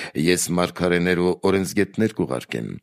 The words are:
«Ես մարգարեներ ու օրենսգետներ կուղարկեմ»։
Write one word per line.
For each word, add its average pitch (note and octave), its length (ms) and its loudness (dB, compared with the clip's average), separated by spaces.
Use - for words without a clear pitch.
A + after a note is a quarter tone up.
«Ես F2 300 2
մարգարեներ F2 680 2
ու F2+ 200 2
օրենսգետներ G2 760 0
կուղարկեմ»։ B1 560 -6